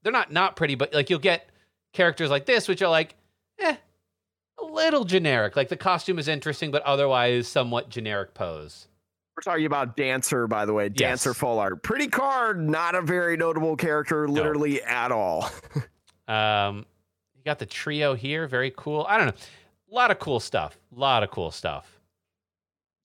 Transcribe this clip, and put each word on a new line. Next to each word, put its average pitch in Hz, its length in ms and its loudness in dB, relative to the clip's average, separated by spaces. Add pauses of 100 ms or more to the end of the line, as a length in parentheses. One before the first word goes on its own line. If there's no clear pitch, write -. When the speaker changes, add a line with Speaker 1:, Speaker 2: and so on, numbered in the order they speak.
Speaker 1:
they're 220 100 0
not, 220 180 0
not 175 240 0
pretty, 143 200 -2
but, 131 180 -2
like, 147 160 0
you'll 175 120 2
get 175 280 0 (460)
characters 170 340 2
like 139 160 2
this, 240 240 2
which 185 140 0
are, 180 80 4
like, 160 240 2 (440)
eh, 330 180 0 (840)
a 427 40 -8
little 311 400 2
generic. 151 520 2
Like, 139 140 0
the 175 80 -4
costume 180 400 0
is 147 100 -4
interesting, 151 420 -4
but 143 120 0
otherwise 127 680 2
somewhat 120 400 -2
generic 107 460 -6
pose. 78 520 -10 (500)
Speaker 2:
We're 160 140 -12
talking 160 160 2
about 139 300 -2
Dancer, 131 500 0
by 107 180 0
the 104 80 0
way. 107 120 2
Speaker 1:
Yes. 104 120 -4
Speaker 2:
Dancer 127 380 0
Full 120 240 0
Art. 98 240 -2
Pretty 277 240 0
card, 247 540 0
not 160 340 0
a 180 80 0
very 170 340 2
notable 160 400 0
character, 151 520 0
Speaker 1:
No. 143 40 0
Speaker 2:
literally 147 500 0
at 120 280 -2
all. 95 380 0 (260)
<laughs> - 540 -10
Speaker 1:
Um, 107 580 0 (500)
you - 80 -20
got 147 140 -4
the 113 80 -8
trio 147 480 -2
here. 143 320 -4
Very 127 300 -2
cool. 151 320 -4
I 208 100 4
don't 180 80 4
know. 104 60 0 (580)
A 208 40 -18
lot 240 160 4
of 190 80 0
cool 127 220 -2
stuff. - 380 -4 (180)
A - 20 -16
lot 131 240 4
of 101 80 -2
cool 82 200 -6
stuff. - 500 -8 (1040)